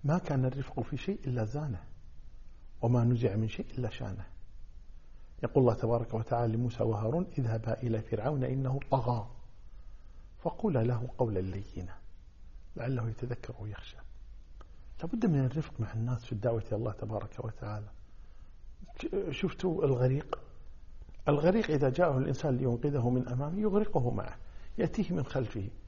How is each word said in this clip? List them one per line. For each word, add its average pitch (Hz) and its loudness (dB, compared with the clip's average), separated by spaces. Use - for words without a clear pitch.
"ما 147 4
كان 135 2
الرفق 131 -2
في 131 -2
شيء 202 -2
إلا 120 0
زانه، 123 -4
وما 120 6
نزع 117 4
من 110 2
شيء - -4
إلا 123 0
شانه". 95 -6
يقول 131 6
الله 120 8
تبارك 117 2
وتعالى 113 2
لموسى 117 0
وهارون: 113 2
"اذهبا 113 0
إلى 113 2
فرعون 127 0
إنه 131 0
طغى، 120 2
فقولا 160 2
له 120 2
قولا 107 2
لينا 95 -4
لعله 117 -2
يتذكر 117 -6
أو 101 -8
يخشى". - -10
لابد 214 -2
من 143 6
الرفق 135 -2
مع 104 -2
الناس 117 -2
في - -8
الدعوة 110 0
إلى 110 0
الله 110 -2
تبارك 104 -6
وتعالى. 104 -6
ش-، 185 0
شفتوا 165 2
الغريق؟ 131 4
الغريق 160 6
إذا 139 6
جاءه 147 6
الإنسان 135 2
لينقذه 123 2
من 123 4
أمامه 147 0
يغرقه 196 4
معه، 101 -2
يأتيه 180 2
من 151 2
خلفه 113 -2